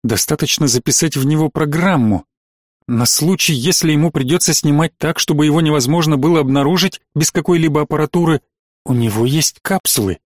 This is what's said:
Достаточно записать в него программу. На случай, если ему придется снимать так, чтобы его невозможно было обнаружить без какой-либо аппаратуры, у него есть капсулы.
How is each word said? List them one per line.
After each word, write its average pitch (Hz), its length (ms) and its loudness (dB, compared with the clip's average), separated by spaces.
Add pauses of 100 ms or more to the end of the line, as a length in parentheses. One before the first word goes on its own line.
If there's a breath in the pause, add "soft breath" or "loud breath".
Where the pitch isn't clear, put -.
Достаточно 147 640 -2
записать 123 480 -2
в 135 100 -2
него 156 240 0
программу. 147 760 0 (640)
На 120 180 0
случай, 160 480 0
если 156 400 0
ему 156 180 2
придется 151 420 0
снимать 151 440 0
так, 160 200 -4
чтобы 151 280 0
его 151 160 2
невозможно 151 560 0
было 156 240 2
обнаружить 143 600 0 (140)
без 156 160 0
какой-либо 160 500 0
аппаратуры, 156 600 0 (440)
у 131 80 -2
него 113 320 0
есть 147 360 -2
капсулы. 117 680 -2